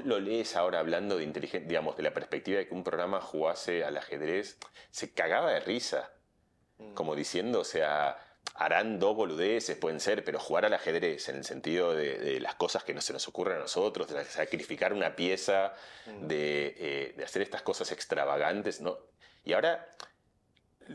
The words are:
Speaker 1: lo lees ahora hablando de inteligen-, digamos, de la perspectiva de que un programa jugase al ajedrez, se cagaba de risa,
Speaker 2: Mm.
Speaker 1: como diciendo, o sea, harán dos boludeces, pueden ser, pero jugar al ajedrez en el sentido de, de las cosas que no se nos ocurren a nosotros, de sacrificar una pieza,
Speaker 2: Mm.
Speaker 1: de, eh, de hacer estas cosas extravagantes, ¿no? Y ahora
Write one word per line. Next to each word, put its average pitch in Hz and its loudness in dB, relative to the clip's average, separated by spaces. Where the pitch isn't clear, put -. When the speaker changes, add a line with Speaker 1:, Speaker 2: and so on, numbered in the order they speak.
Speaker 1:
lo 113 2
lees 107 -2
ahora 87 4
hablando 87 2
de 80 0
inteligen-, 78 -4
digamos, 78 0
de 78 -2
la 76 0
perspectiva 76 -2
de 90 -4
que - -8
un 90 -4
programa 87 0
jugase 82 0
al 73 -2
ajedrez, 78 -2
se - -8
cagaba 110 2
de 85 2
risa, - -2
Speaker 2:
Mm. 107 -16
Speaker 1:
como 78 0
diciendo, 104 0
o 85 -2
sea, 76 2
harán 92 2
dos 101 4
boludeces, 98 0
pueden 80 -2
ser, 101 2
pero 71 -2
jugar 87 2
al 107 6
ajedrez 82 0
en 67 -4
el 69 -6
sentido 85 0
de, 71 0
de 65 0
las - -4
cosas - 0
que - -4
no 73 -6
se - -2
nos 69 -6
ocurren 90 -2
a - -2
nosotros, 87 0
de 73 -2
sacrificar 80 0
una 85 0
pieza, 95 2
Speaker 2:
Mm. 104 -10
Speaker 1:
de, 73 0
eh, 69 -4
de 69 -6
hacer - -2
estas - -4
cosas - -2
extravagantes, 76 0
¿no? 87 -4
Y 80 0
ahora 147 2